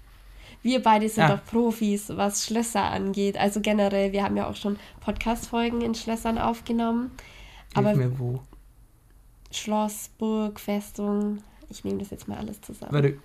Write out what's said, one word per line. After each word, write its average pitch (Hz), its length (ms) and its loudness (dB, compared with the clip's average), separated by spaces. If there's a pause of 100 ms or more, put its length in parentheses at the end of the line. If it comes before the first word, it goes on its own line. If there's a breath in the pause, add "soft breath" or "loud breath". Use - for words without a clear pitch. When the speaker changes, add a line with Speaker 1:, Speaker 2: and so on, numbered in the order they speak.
(600 loud breath)
Speaker 1:
Wir 254 200 2
beide 220 280 6
sind 214 160 2
Speaker 2:
Ah. 147 100 6
Speaker 1:
doch - 100 -4
Profis, 226 720 0
was 202 300 0
Schlösser 226 380 0
angeht. 196 540 0
Also 202 240 2
generell, 196 520 2
wir 202 100 0
haben 202 140 0
ja 202 120 0
auch 202 60 -6
schon 202 220 -2 (240 loud breath)
Podcast-Folgen 233 800 -2
in 226 140 -2
Schlössern 226 420 -2
aufgenommen. 233 720 0 (640 loud breath)
Speaker 2:
Hilf - 40 -2 (100)
Speaker 1:
Aber 208 80 4
Speaker 2:
mir, 127 240 2
wo? 123 200 -2 (1120)
Speaker 1:
Schloss, 214 680 -2
Burg, 214 420 0
Festung, 208 800 -2 (300 soft breath)
ich - 140 -14
nehme 196 160 -4
das 196 100 -8
jetzt - 180 -12
mal 208 100 -8
alles 214 240 -10
zusammen. - 320 -16
Speaker 2:
War 147 80 4
der 139 120 4 (120)